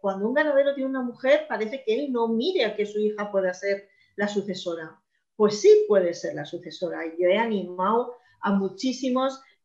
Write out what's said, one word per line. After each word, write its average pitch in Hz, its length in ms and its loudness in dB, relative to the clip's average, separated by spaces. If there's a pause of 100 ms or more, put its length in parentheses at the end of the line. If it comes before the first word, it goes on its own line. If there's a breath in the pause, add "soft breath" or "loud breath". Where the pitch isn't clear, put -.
cuando 196 260 -2
un 247 80 0
ganadero 285 400 2
tiene 269 160 -4
una 262 120 -4
mujer, 262 460 2
parece 220 360 -6
que 220 100 0
él 269 180 -4
no 233 160 0
mire 254 360 0
a 208 100 -2
que 208 120 -2
su 208 140 -6
hija 208 300 -2
pueda 190 240 0
ser 196 340 -6 (280 soft breath)
la 202 120 -2
sucesora. 180 720 -6 (380)
Pues 208 240 2
sí 427 280 8
puede 185 260 4
ser - 220 -8
la 147 80 -8
sucesora. 165 640 -8
Y 165 140 -6
yo 180 80 4
he 190 80 4
animado 208 800 0 (260 soft breath)
a 202 120 -2
muchísimos, 254 920 -2 (220 soft breath)